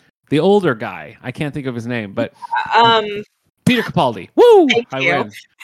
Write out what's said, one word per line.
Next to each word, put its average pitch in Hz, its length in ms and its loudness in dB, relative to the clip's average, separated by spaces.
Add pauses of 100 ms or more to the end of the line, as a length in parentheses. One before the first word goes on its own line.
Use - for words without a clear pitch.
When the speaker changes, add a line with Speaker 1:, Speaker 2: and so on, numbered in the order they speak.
(300)
Speaker 1:
the 143 100 0
older 185 360 2
guy. 92 460 -12
I 127 100 -10
can't 147 220 -8
think 135 140 -8
of 123 80 -6
his 117 120 -8
name, 110 260 -8
but 113 200 -6 (420)
Speaker 2:
Um, 214 480 2 (420)
Speaker 1:
Peter 240 160 2
Capaldi. 117 540 -4
Woo! 415 340 8
Speaker 2:
Thank 233 240 -2
Speaker 1:
I 262 60 -6
Speaker 2:
you. - 140 0
Speaker 1:
win. 208 180 -4 (320)